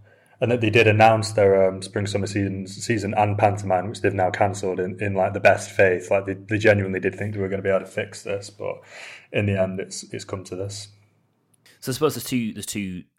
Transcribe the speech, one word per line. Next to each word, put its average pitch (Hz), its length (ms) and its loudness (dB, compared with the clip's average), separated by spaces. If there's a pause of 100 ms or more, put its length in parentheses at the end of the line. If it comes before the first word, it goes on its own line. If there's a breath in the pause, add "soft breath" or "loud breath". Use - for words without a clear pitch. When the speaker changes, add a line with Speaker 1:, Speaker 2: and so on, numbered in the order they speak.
(400 soft breath)
Speaker 1:
and 120 120 0
that 123 80 0
they 110 100 2
did 113 160 4
announce 107 460 6
their, 98 360 6
um, 95 140 -4
spring 101 240 -4
summer 98 220 -4
season, 98 400 -4
season 101 460 -4
and 104 220 2
pantomime, 101 520 0
which 117 120 -10
they've 95 140 0
now 90 160 0
cancelled 95 480 -2
in, 95 240 -4
in, 101 120 -4
like, 98 180 0
the 101 80 -6
best 95 320 4
faith. 92 360 2
Like, 98 180 2
they, 95 80 -4
they 98 220 -4
genuinely 101 440 2
did 95 160 -2
think 104 180 -6
they 101 60 -6
were 95 80 -2
gonna 95 140 -4
be 98 60 -2
able 95 120 2
to 92 60 -8
fix - 360 -8
this, 101 260 -8
but - 280 -10 (560 loud breath)
in 104 140 0
the 98 140 2
end, 95 200 -2
it's, - 320 -12
it's - 120 -10
come 92 200 -10
to 92 100 -12
this. 101 320 -10 (960 soft breath)
Speaker 2:
So - 100 -6
I 127 40 -4
suppose 143 200 0
there's 117 80 -8
two, 120 300 -2
there's 104 120 -10
two, 95 380 -6 (160)